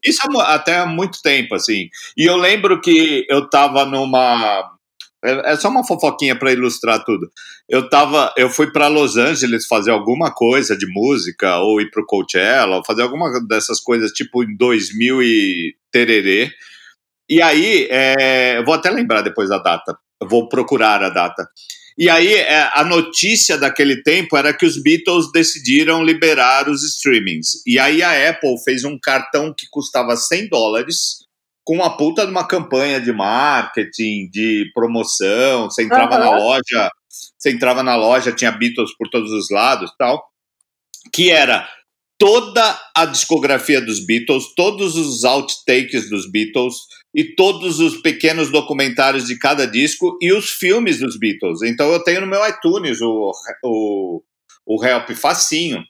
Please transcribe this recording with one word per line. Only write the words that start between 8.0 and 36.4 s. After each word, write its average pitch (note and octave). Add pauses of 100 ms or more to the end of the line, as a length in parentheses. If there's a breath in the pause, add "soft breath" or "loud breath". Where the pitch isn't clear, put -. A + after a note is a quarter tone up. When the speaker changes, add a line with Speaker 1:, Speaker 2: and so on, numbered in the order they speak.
Speaker 1:
eu B2+
fui D3+
pra D3
Los C#3
Angeles B2
fazer A#2
alguma A#2+
coisa A#2+
de G2
música, F#2+
ou G#2
ir G#2+
pro G#2+
Coachella, G2
ou F2+
fazer A2+
alguma C#3+ (160)
dessas G#2+
coisas, A2+
tipo, A#2+
em G#2+
dois G#2
mil B2
e G2 (160)
tererê. A2 (800 loud breath)
E D#3+
aí, E3
é, C3
eu A#2+
vou C#3+
até D#3+
lembrar A#2+
depois G2+
a G2+
data. E2+ (240)
Eu F#2+
vou A#2
procurar A2+
a F#2+
data. F2 (520 loud breath)
E E3+
aí, E3+
é, D3+
a D3+
notícia F3
daquele C#3
tempo D#3+
era C#3+
que F3
os D3
Beatles E3
decidiram D#3+
liberar C#3+
os C#3+
streamings. A2
E B2
aí D3
a D#3+
Apple C#3+
fez B2+
um C#3+
cartão C#3+
que -
custava B2
cem F#3
dólares, A#2+ (400)
com D#3+
uma F3
puta E3
de F#3+
uma F3+
campanha C#3
de A#2+
marketing, A2
de G#2+
promoção. A#2
Você -
entrava B2
na E3
Speaker 2:
Aham. -
Speaker 1:
loja, A#2 (460 loud breath)